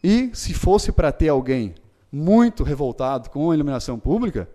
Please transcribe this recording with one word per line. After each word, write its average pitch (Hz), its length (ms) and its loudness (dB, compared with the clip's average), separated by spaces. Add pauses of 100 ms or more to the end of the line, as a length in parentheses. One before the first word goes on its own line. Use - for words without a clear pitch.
E 233 300 2
se - 180 -8
fosse 190 400 2
pra 160 200 2
ter 160 180 0
alguém 127 460 0 (360)
muito 208 520 2
revoltado 131 680 -4
com 156 220 -2
a - 20 2
iluminação 135 460 -2
pública 156 560 -2